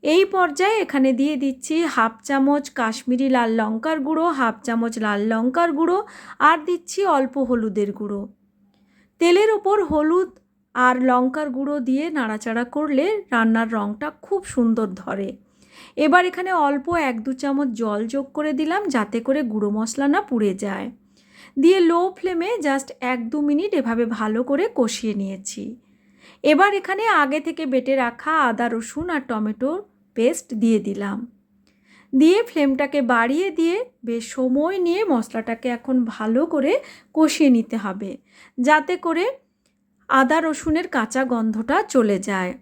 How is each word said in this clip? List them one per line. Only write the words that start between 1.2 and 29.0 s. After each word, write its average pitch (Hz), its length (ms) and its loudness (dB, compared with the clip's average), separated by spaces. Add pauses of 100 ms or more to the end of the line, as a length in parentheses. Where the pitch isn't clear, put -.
দিচ্ছি 262 400 -4 (100)
হাফ 226 360 0
চামচ 285 480 2
কাশ্মীরি 247 600 -2
লাল 240 200 2 (100)
লঙ্কার 226 400 -2
গুঁড়ো, 320 320 0
হাফ 240 300 0
চামচ 233 360 -2
লাল 208 300 -2
লঙ্কার 254 440 0
গুঁড়ো, 349 260 2 (420)
আর 311 240 6
দিচ্ছি 359 420 -4
অল্প 269 320 2
হলুদের 220 540 -2
গুঁড়ো। 202 280 -8 (1000)
তেলের 359 300 4
ওপর 415 340 0
হলুদ 311 460 0 (440)
আর 254 280 4
লঙ্কার 262 480 2
গুঁড়ো 277 300 -4
দিয়ে 262 300 0
নাড়াচাড়া 226 540 -4
করলে 294 400 0 (260)
রান্নার 226 400 2
রঙটা 214 380 -4 (140)
খুব 392 220 -2
সুন্দর 226 500 0
ধরে। 196 340 -8 (680)
এবার 311 280 4
এখানে 370 260 -4 (160)
অল্প 285 200 -2 (220)
এক 240 140 -4
দু 262 100 -6
চামচ 277 400 -4
জল 214 340 -4
যোগ 269 260 -4
করে 302 200 -2
দিলাম, 311 360 -2
যাতে 233 320 -2
করে 269 220 0
গুঁড়ো 214 280 -2
মশলা 226 380 -2
না 330 140 2
পুড়ে 214 320 0
যায়। 196 320 -8 (720)
দিয়ে 330 240 6
লো 339 200 4 (140)
ফ্লেমে 359 360 -4 (140)
just 269 240 0 (240)
এক 247 160 -4
দু 302 120 -4
মিনিট 294 340 0
এভাবে 233 320 0
ভালো 220 360 -2
করে 277 220 0 (120)
কষিয়ে 220 380 -2
নিয়েছি। 196 480 -8 (840)
এবার 311 300 6
এখানে 392 300 -4 (180)
আগে 285 180 0
থেকে 320 260 -8
বেটে 262 300 0
রাখা 240 360 -4 (160)
আদা, 233 200 -2
রসুন 233 420 -6